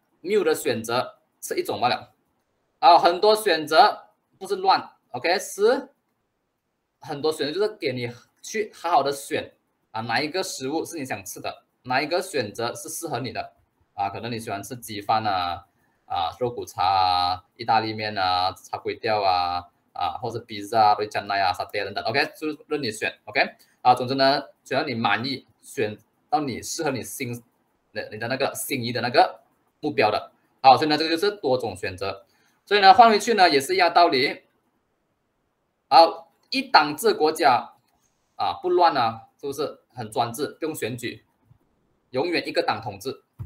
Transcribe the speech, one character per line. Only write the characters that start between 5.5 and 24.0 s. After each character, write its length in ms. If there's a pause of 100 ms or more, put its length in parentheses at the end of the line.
很 220
多 100
选 160
择， 60
就 80
是 160
给 160
你 160 (320)
去 320
好 160
好 140
的 80
选 420 (380)
啊， 100
哪 180
一 80
个 140
食 260
物 160
是 140
你 80
想 180
吃 160
的， 240 (200)
哪 180
一 60
个 140
选 320
择 200
是 160
适 180
合 120
你 120
的 220 (400)
啊？ 160
可 100
能 120
你 80
喜 100
欢 120
吃 140
鸡 240
饭 260
啊， 400 (400)
啊， 340
肉 100
骨 160
茶 180
啊， 640 (100)
意 80
大 160
利 140
面 240
啊， 340
炒 280
粿 200
条 220
啊， 480 (240)
啊， 240
或 140
者 80
披 220
萨 320
啊、 20
瑞 120
江 200
奶 120
啊、 140
沙 120
爹 200
等 80
等， 120
OK， 200 (120)
就 120
是 80 (100)
任 140
你 80
选， 240 (120)
OK。 160 (400)
啊， 120
总 140